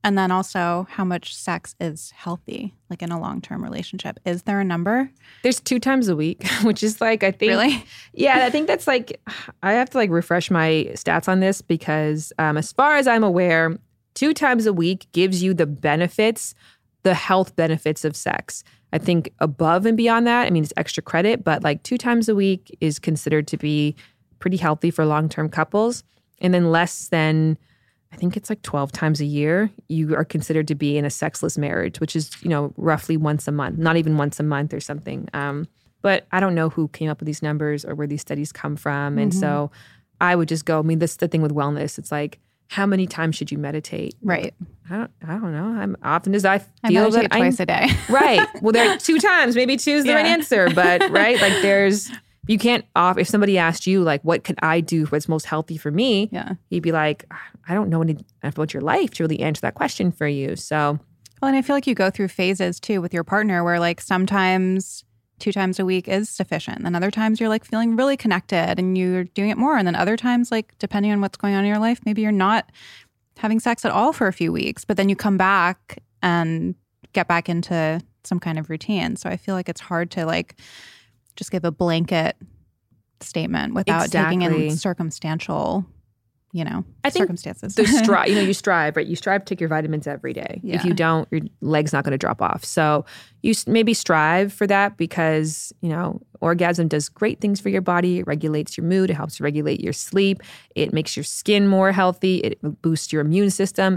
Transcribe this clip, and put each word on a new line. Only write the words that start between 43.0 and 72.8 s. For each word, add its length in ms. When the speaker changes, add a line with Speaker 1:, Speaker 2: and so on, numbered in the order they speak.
Speaker 2:
times 300
should 140
you 80
meditate? 640
Speaker 1:
Right. 320
Speaker 2:
I 60
don't, 140
I 120
don't 140
know. 280
I'm 220
often 320
as 100
I 120
Speaker 1:
I 60
Speaker 2:
feel 220
Speaker 1:
meditate 200
Speaker 2:
that 60
I'm 60
Speaker 1:
twice 180
a 60
day. 220
<laughs> 80
Speaker 2:
Right. 380
Well, 100
there 180
are 80
two 200
times, 380
maybe 200
two 160
is 120
the 100
right 100
Speaker 1:
Yeah. 80
Speaker 2:
answer. 380
But 300
Speaker 1:
<laughs> 100
Speaker 2:
right, 300
like, 220
there's, 480
you 120
can't 260
off-, 220
if 100
somebody 300
asked 280
you, 160
like, 200
"What 220
could 180
I 180
do 260
what's 220
most 180
healthy 320
for 120
me?" 420
Speaker 1:
Yeah. 220
Speaker 2:
You'd 140
be 100
like, 320
"I 60
don't 140
know 140
any, 100
enough 120
about 200
your 80
life 300
to 120
really 160
answer 220
that 120
question 380
for 160
you." 280
So. 420
Speaker 1:
Well, 80
and 80
I 60
feel 140
like 100
you 80
go 160
through 180
phases 520
too 200
with 140
your 100
partner 400
where, 160
like, 220
sometimes 1040
two 140
times 280
a 60
week 200
is 220
sufficient. 540
Then 120
other 160
times 300
you're, 80
like, 160
feeling 320
really 200
connected 640
and 200
you're 260
doing 260
it 80
more. 200
And 80
then 100
other 200
times, 360
like, 260
depending 340
on 100
what's 160
going 160
on 100
in 60
your 100
life, 260
maybe 160
you're 80
not 400